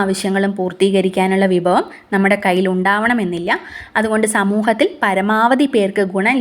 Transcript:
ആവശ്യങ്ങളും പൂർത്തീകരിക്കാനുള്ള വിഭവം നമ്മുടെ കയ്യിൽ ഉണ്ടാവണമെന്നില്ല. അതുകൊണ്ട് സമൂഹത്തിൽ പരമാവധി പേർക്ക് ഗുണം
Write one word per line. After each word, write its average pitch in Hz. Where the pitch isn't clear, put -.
ആവശ്യങ്ങളും 196
പൂർത്തീകരിക്കാനുള്ള 190
വിഭവം 180
നമ്മുടെ 196
കയ്യിൽ 190
ഉണ്ടാവണമെന്നില്ല. 196
അതുകൊണ്ട് 220
സമൂഹത്തിൽ 214
പരമാവധി 220
പേർക്ക് 202
ഗുണം 214